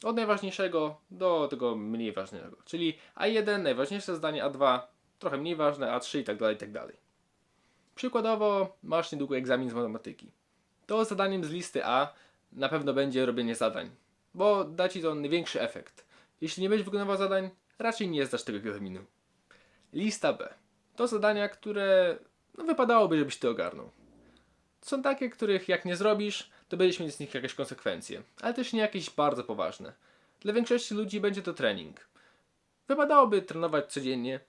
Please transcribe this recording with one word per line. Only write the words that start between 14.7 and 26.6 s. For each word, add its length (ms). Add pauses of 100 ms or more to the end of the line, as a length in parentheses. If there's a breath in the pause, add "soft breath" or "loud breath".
ci 140
to 120
największy 460
efekt. 460 (340 soft breath)
Jeśli 220
nie 60
będziesz 160
wykonywał 320
zadań, 340 (300)
raczej 280
nie 180
zdasz 160
tego 160
egzaminu. 460 (880 soft breath)
Lista 400
B. 220 (420)
To 100
zadania, 420
które, 680 (400)
no, 60
wypadałoby, 540
żebyś 180
ty 120
ogarnął. 420 (920 soft breath)
Są 220
takie, 280
których 380
jak 160
nie 120
zrobisz, 540 (180 soft breath)